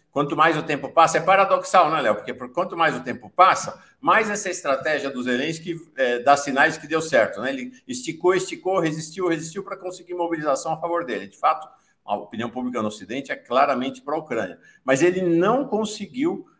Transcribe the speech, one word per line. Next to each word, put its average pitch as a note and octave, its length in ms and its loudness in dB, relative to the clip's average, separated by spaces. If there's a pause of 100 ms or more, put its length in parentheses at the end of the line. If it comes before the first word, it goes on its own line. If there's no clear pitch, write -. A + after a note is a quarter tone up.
(120)
quanto D3 240 -2
mais D#3 200 6
o D3+ 60 -2
tempo D3+ 280 -4
passa, E3 280 6
é - 20 -2
paradoxal, F#3 720 4
né, D#3+ 100 0
Léo? A2 140 2
Porque A#2 180 -8
por, B2 200 -12
quanto F3+ 240 -4
mais D#3 180 2
o B2 60 -8
tempo A#2 280 -10
passa, - 540 2 (180)
mais G#3 300 2
essa G3 200 -4
estratégia C#3 600 -2
do B2 100 -8
Zelensky, D#3 540 -4 (220)
eh, A#2+ 240 0
dá C#3 160 6
sinais C#3+ 420 2
que - 80 -16
deu D3+ 160 -2
certo, G#2+ 380 2
né? C3 120 -4
Ele B2+ 200 -10 (160)
esticou, D#3 480 0
esticou, F#3 420 -2
resistiu, D#3+ 480 -4
resistiu E3 380 -4
pra F#3+ 120 -12
conseguir F3+ 380 -12
mobilização D#3+ 600 -2
a - 20 -4
favor E3+ 280 -4
dele. G2+ 220 -6
De - 100 -20
fato, D#3 300 0 (380)
A G#2 120 -4
opinião A#2 340 -8
pública B2 320 -6
no G#2+ 60 -2
Ocidente A2 420 -10
é C#3+ 60 -8
claramente C3 640 0
pró-Ucrânia. B2 560 -6 (260)
Mas C3+ 180 2
ele F3+ 200 4
não F#3+ 440 2
conseguiu, G#3+ 800 -4 (140)